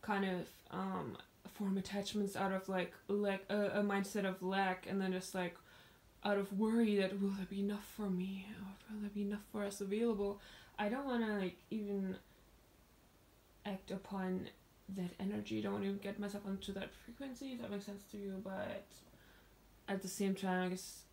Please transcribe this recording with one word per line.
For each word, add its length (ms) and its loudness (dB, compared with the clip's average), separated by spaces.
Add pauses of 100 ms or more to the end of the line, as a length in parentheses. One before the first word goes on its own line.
kind 220 2
of, 240 0 (220)
um, 460 -4 (380)
form 240 2
attachments 580 0
out 160 2
of, 160 -2
like, 240 0 (160)
like 420 2
a, 300 4
a 20 6
mindset 420 2
of 180 0
lack, 460 2
and 120 2
then 120 4
just, 220 -2
like, 220 0 (680)
out 140 6
of 200 0
worry 380 6
that 240 4
will 100 4
there 160 -2
be 140 -4
enough 240 0 (120)
for 140 -2
me, 360 0 (140)
or 340 -10
will 80 -4
there 80 -4
be 120 -2
enough 300 -2
for 120 0
us 160 -4
available. 600 2 (380)
I 100 2
don't 180 0
wanna, 320 2
like, 180 0 (140)
even 460 0 (1500)
act 260 -4
upon 580 -2 (480)
that 220 -2
energy. 400 -2
I 40 0
don't 120 0
wanna 120 0
even 120 0
get 220 -4
myself 260 -4
onto 280 -4
that 160 -6 (140)
frequency, 500 -8
if 80 -6
that 80 -6
makes 160 -4
sense 260 -8
to 40 -10
you, 280 -4
but 400 -4 (1040)
at 140 0
the 60 -6
same 260 2
time, 320 2
I 20 2
guess 340 -6 (100)